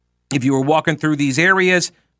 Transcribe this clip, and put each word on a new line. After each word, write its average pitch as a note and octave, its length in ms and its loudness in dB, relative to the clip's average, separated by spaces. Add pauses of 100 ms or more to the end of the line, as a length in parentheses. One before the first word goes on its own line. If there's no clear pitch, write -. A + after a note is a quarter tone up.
(320)
if B2+ 120 -2
you C#3 80 2
were C3+ 80 0
walking D#3 340 0
through D3+ 220 -2
these C#3 200 -2
areas F#3 540 2 (300)